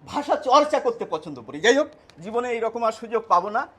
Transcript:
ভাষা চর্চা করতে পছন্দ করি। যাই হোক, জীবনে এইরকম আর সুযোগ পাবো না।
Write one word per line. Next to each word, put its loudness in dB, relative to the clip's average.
ভাষা -2
চর্চা 4
করতে -2
পছন্দ -8
করি। -12
যাই 6
হোক, 2
জীবনে -4
এইরকম -4
আর 2
সুযোগ -4
পাবো 2
না। -4